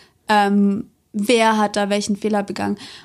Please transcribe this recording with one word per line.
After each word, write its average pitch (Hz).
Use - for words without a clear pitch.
ähm, 202
wer 220
hat 208
da 202
welchen 202
Fehler 208
begangen. 202